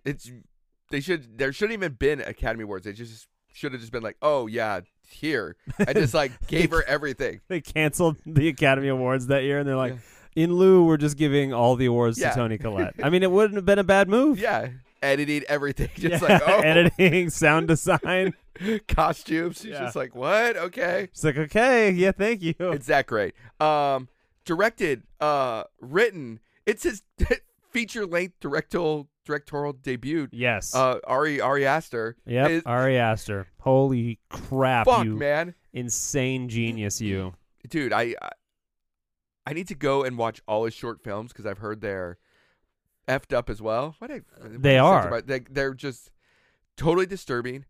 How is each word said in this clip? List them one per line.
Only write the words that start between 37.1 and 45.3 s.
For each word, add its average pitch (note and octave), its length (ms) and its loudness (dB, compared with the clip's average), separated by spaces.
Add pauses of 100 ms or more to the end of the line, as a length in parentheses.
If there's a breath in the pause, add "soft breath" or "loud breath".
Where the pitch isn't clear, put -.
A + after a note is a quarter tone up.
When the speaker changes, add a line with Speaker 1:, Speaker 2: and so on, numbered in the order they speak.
Speaker 1:
Dude, C3+ 240 -4
I, A#2 300 0
I, - 80 -12 (1160)
I C#3+ 60 -8
need F3+ 160 -8
to G3+ 60 -12
go C#3 300 0
and B2+ 120 -6
watch A2+ 300 -4
all A2 180 -2
his A2+ 100 -4
short A#2 280 -12
films A2 300 -10
'cause G#2+ 140 -14
I've G2 120 -8
heard G#2+ 220 -10
they're F#2+ 380 -8 (880)
effed C3+ 260 -4
up B2 160 -4
as G#2+ 100 -10
well. A#2 380 -4
What C4 120 -16
I, C4+ 100 -14 (180)
what A2+ 240 -16
Speaker 2:
They C3+ 160 6
Speaker 1:
I C3 60 8
Speaker 2:
are. D3+ 240 6
Speaker 1:
about, A#2 180 -4
they, C3 140 -6